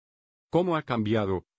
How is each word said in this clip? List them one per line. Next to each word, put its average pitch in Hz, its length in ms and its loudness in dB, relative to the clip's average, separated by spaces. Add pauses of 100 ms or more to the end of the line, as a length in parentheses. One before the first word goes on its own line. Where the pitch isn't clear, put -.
(500)
"¿Cómo 170 280 0
ha 151 40 -4
cambiado?", 107 640 0 (160)